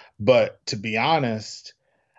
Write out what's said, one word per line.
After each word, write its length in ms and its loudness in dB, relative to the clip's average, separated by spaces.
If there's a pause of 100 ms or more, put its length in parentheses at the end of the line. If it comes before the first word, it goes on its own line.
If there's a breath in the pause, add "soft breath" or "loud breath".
(200 loud breath)
But 480 2
to 100 -6
be 200 -4
honest, 760 -2 (460)